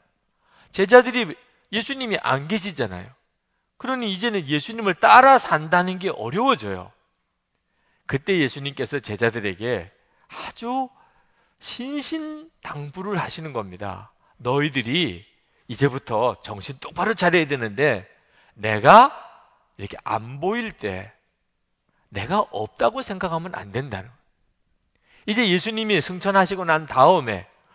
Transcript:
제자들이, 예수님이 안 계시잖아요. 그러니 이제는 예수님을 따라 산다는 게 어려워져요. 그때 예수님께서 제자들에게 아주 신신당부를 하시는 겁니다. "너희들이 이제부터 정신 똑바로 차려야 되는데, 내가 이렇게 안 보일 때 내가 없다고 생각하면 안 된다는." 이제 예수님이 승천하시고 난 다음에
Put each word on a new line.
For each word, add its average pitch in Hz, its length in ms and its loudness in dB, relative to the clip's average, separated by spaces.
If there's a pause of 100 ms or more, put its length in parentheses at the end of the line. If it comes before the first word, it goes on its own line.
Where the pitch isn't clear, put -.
(720)
제자들이, 226 640 4 (380)
예수님이 233 480 -4
안 139 260 -2
계시잖아요. 139 600 -6 (680)
그러니 240 360 -6
이제는 190 340 -4
예수님을 190 480 -2
따라 262 420 10
산다는 180 640 0
게 185 100 -4
어려워져요. 113 840 -2 (1120)
그때 165 340 -2
예수님께서 139 600 -4
제자들에게 104 920 -4 (380)
아주 254 600 -8 (680)
신신당부를 269 1600 -10
하시는 147 340 -8
겁니다. 98 580 -10 (260)
"너희들이 131 880 -2 (420)
이제부터 120 720 -2
정신 107 380 -12
똑바로 208 340 -4
차려야 175 320 2
되는데, 120 600 -2 (480)
내가 113 600 8 (640)
이렇게 98 260 -12
안 113 360 -6
보일 214 320 -4
때 98 420 -10 (960)
내가 117 300 -4
없다고 226 600 -2
생각하면 185 540 -8
안 101 160 -14
된다는." 104 380 -10 (1200)
이제 214 200 0
예수님이 208 540 0
승천하시고 185 640 0
난 156 220 0
다음에 127 600 4 (280)